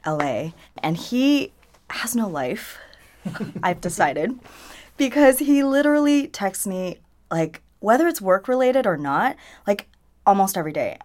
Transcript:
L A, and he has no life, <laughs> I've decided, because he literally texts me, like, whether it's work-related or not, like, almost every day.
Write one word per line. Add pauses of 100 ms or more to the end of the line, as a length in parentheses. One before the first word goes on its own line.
L
A, (280)
and
he (380)
has
no
life, (460)
<laughs>
I've
decided, (600)
because
he
literally
texts
me, (300)
like, (180)
whether
it's
work-related
or
not, (320)
like, (400)
almost
every
day.